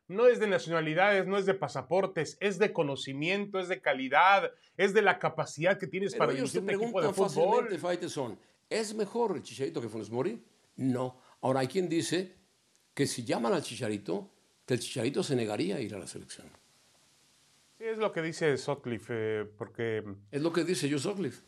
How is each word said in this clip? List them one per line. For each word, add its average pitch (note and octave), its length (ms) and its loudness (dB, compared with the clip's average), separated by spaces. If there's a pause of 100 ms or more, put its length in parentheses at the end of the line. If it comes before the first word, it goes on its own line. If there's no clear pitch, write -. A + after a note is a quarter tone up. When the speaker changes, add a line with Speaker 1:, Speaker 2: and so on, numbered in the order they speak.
Speaker 1:
no A3 200 4
es A#3 120 6
de G#3 80 2
nacionalidades, E3+ 800 2
no G3 100 0
es F#3+ 80 0
de F#3+ 80 4
pasaportes, E3+ 880 -2
es G3 180 -2
de G3+ 160 2
conocimiento, E3 840 -2
es F#3 80 -4
de F3+ 140 -4
calidad, D3+ 680 4 (260)
es F#3+ 160 2
de G#3+ 100 6
la F#3 160 4
capacidad D#3+ 580 0
que - 100 -8
tienes F#3 260 -4
Speaker 2:
Pero - 120 -4
Speaker 1:
para C#3+ 80 2
Speaker 2:
ellos C3+ 180 -2
Speaker 1:
dirigir F#3 180 -2
Speaker 2:
te G3+ 80 0
Speaker 1:
un G3+ 60 0
equipo A3+ 180 0
de D#3+ 80 4
Speaker 2:
preguntan F#3+ 200 2
Speaker 1:
fútbol? D3+ 200 4
Speaker 2:
fácilmente, A3+ 280 2
Faitelson, D#3 600 -4 (300)
¿es G#3+ 260 -2
mejor G#3+ 400 -2
el C#3 80 -6
Chicharito C3+ 380 -4
que A#2 80 -4
Funes G#2 200 -8
Mori? C#3 320 -2 (360)
No. B2+ 420 0 (220)
Ahora, C3 180 2
hay C3 80 0
quien F3+ 200 -2
dice E3 480 -2 (600)
que C#3+ 100 2
si B2+ 180 -4
llaman G3+ 300 0
al D#3+ 80 0
Chicharito, B2+ 680 -6 (340)
que - 80 0
el B2 60 2
Chicharito C#3+ 420 -2
se C3+ 140 0
negaría A#2+ 400 0
a D#3 40 -4
ir G#2 140 -6
a G2+ 60 -8
la - 80 -12
selección. - 400 -16 (1300)
Speaker 1:
Sí, A3 80 -10
es A3+ 120 -2
lo G#3+ 140 2
que E3 100 -2
dice D#3+ 360 2
Sutcliffe, B2 560 -4 (280)
eh, G#2 40 -4
porque A2 580 -4 (280)
Speaker 2:
Es C#3+ 100 -4
lo E3 100 0
que E3 120 0
dice D3+ 260 -2
Joe D3 100 0
Sutcliffe. F3+ 480 -6